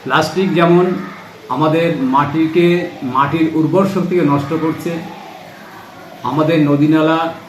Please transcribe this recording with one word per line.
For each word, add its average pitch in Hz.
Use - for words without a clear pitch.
প্লাস্টিক 156
যেমন 175
আমাদের 156
মাটিকে, 156
মাটির 143
উর্বর 160
শক্তিকে 175
নষ্ট 143
করছে, 160
আমাদের 156
নদীনালা 156